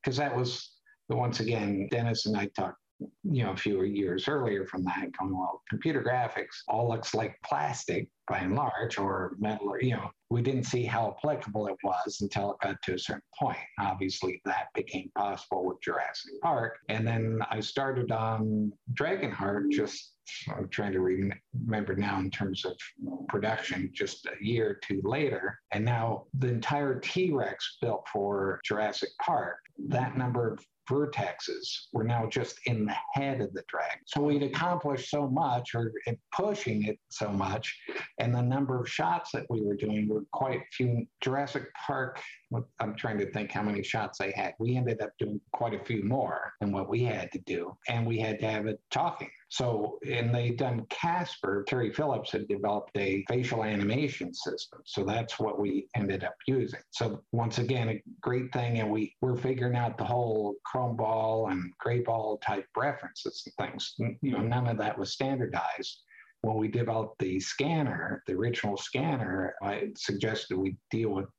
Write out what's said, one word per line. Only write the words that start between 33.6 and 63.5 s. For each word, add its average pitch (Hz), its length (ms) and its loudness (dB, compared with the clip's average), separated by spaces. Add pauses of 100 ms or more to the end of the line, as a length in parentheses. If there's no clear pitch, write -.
dragon. 160 400 -2
So - 160 0
we'd 143 220 4
accomplished 143 640 0
so 143 180 2
much, 127 460 2
or 113 180 0 (140)
in 117 100 -2 (160)
pushing 180 520 0
it 107 160 -2 (100)
so - 180 -2
much, 98 480 0 (420)
and 120 140 2
the 123 80 2
number 131 380 2
of 120 100 -2
shots 170 440 0
that - 180 -4
we 110 120 0
were 101 120 2
doing 107 320 0
were 107 260 0
quite 131 280 0
a - 120 -14
few. 120 320 2 (160)
Jurassic 139 440 0 (100)
Park, 131 460 -4 (580)
I'm 107 160 -2
trying 110 240 -2
to 98 140 2
think 104 180 -4
how 104 120 -2
many 104 200 0
shots 107 360 -2
they 98 120 0
had. 95 300 -2
We 120 160 2
ended 117 260 2
up 107 160 -4
doing 104 220 -2 (120)
quite 113 220 0
a 98 100 -6
few 107 200 0
more 104 560 0
than 101 100 2
what 95 180 0
we 117 140 2
had 104 300 0
to - 80 -6
do, - 360 -4 (120)
and 117 180 2
we 113 140 2
had 110 180 0
to 113 100 0
have 107 200 0
it 104 120 -4 (120)
talking. - 380 0 (180)
So, 113 580 0
and 120 280 2
they'd 120 220 2
done 120 320 0
Casper, 170 800 0
Terry 117 240 2
Phillips 131 400 0
had - 160 -2
developed 101 480 0
a 98 320 2
facial 120 360 0
animation 107 680 0
system. - 500 -6
So - 200 -2
that's 113 340 -2
what 104 220 0
we 98 340 0
ended 95 300 0
up - 100 -2 (140)
using. 131 320 2 (100)
So 113 400 -2
once 117 280 2
again, 117 300 2
a 107 140 -2 (180)
great 127 320 0
thing. 120 280 2
And 107 100 2
we 107 300 0
were 127 160 4
figuring 123 400 2
out 120 220 2
the 113 60 0
whole 110 600 2
chrome 117 320 0
ball 110 540 2
and 90 280 -2
gray 120 220 2
ball 110 380 0
type 101 280 -2 (100)
references - 720 -4
and - 220 -4